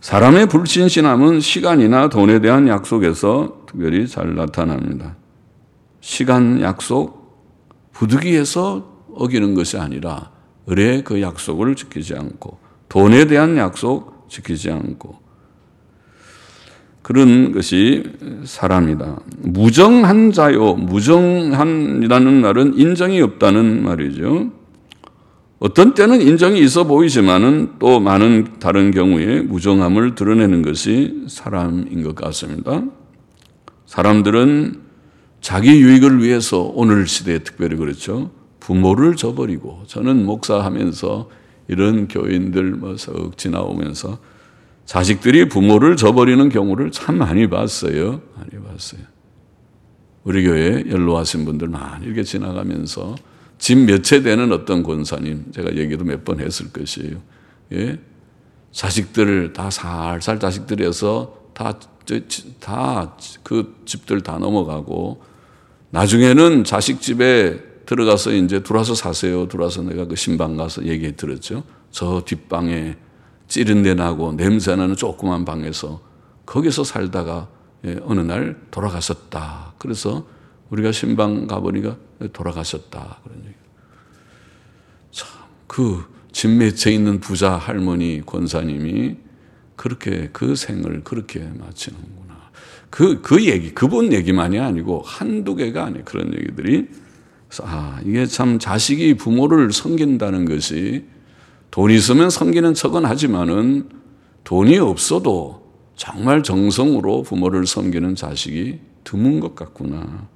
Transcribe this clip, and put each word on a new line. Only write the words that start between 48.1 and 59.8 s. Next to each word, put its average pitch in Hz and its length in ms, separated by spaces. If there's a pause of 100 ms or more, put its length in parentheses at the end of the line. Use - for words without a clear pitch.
많이 101 280
봤어요. 98 360 (1200)
우리 95 200
교회 87 440
연로하신 82 560
분들 78 240
많이 76 360
이렇게 113 200
지나가면서 92 880 (440)
집 123 200
몇 101 240
채 139 200
되는 120 300
어떤 87 300
권사님, 76 720
제가 82 240
얘기도 78 280
몇 78 200
번 80 160
했을 80 320
것이에요. 76 440 (560)
예? 117 260 (720)
자식들 98 800
다 98 180
살살 85 680